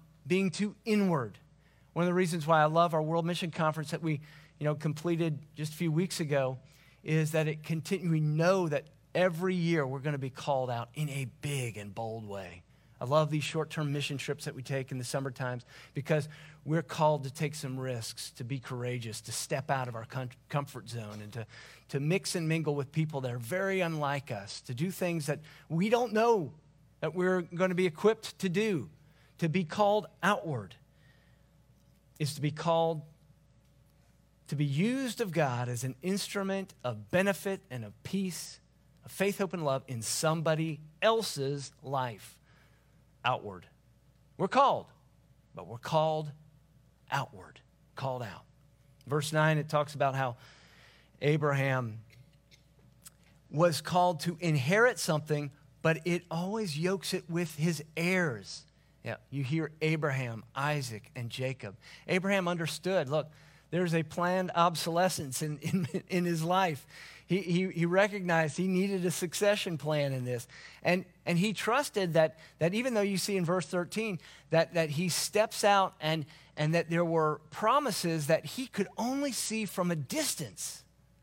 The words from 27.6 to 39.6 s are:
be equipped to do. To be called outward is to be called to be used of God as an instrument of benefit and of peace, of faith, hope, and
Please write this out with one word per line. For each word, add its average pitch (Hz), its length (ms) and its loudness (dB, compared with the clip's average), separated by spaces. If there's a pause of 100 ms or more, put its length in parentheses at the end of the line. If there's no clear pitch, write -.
be 185 100 4
equipped - 540 2
to 190 100 0
do. 175 400 0 (480)
To 170 100 0
be 175 160 2
called 208 440 2 (160)
outward 160 500 0 (1400)
is 156 160 -2
to - 80 -10
be 147 100 0
called 165 520 0 (1400)
to - 80 -6
be 147 100 2
used 226 560 0
of 196 100 -4
God 123 380 0
as 120 140 -4
an 131 180 -4
instrument 190 720 -4 (100)
of 107 280 -6
benefit 196 580 0
and 123 140 -8
of 101 180 -16
peace, - 580 -6 (460)
of - 60 -18
faith, 196 260 -2
hope, 190 160 -2
and 170 100 -4